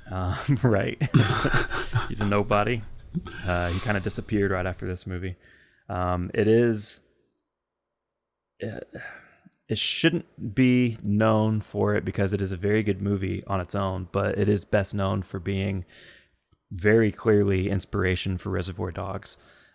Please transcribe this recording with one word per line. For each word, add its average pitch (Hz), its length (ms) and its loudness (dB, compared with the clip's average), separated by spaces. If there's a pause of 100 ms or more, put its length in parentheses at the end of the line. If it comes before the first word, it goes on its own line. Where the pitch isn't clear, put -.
(120)
Um, 92 480 0
<laughs> - 40 2
right. 107 380 2
<laughs> - 1080 2
He's 104 120 -6
a 104 40 0
nobody. 104 560 2 (640)
Uh, 87 220 0
he 90 100 -2
kinda 104 220 0
disappeared 98 500 0
right 92 140 0
after 92 200 -6
this 90 220 -8
movie. 92 280 -6 (520)
Um, 90 460 -2
it 104 140 2
is, 113 520 2 (1600)
it, - 280 -8 (800)
it 110 100 -2
shouldn't - 760 -2
be 123 480 4
known 107 580 2
for 104 340 0
it 101 100 0
because 101 280 0
it 95 80 -2
is 95 100 -2
a 92 60 -4
very 101 260 0
good 98 180 -2
movie 95 460 -2
on 98 140 -2
its 87 140 -8
own, 92 360 -4
but 101 260 0
it 101 120 2
is 101 160 2
best 101 280 0
known 101 280 0
for - 180 -10
being 98 460 -4 (840)
very 107 400 4
clearly 101 580 4
inspiration 92 680 0
for 98 120 -8
Reservoir 92 420 -4
Dogs. 95 460 -10 (380)